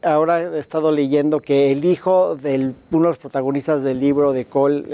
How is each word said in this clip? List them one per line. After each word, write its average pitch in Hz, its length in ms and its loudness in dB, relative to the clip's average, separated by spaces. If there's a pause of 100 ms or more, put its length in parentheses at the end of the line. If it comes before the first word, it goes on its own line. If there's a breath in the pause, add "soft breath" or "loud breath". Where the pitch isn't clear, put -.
ahora 165 380 2
he 165 180 -6
estado 156 320 -2
leyendo 147 480 0
que 139 320 2
el 139 120 -2
hijo 180 520 0
de 135 360 -2 (200)
uno 165 100 2
de 170 60 2
los 156 100 -2
protagonistas 139 640 -2
del 131 160 -2
libro 143 340 2
de 127 120 -4
Cole 139 500 0